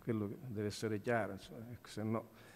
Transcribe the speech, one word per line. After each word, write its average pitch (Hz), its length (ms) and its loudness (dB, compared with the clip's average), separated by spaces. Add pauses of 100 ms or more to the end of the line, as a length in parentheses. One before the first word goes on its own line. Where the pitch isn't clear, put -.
quello 107 240 2
che 117 80 -4 (120)
deve 104 200 0
essere 107 320 2
chiaro, 107 340 4
insomma, - 260 -8 (120)
ecco, - 160 -12
se - 140 -4
no. 110 280 2 (260)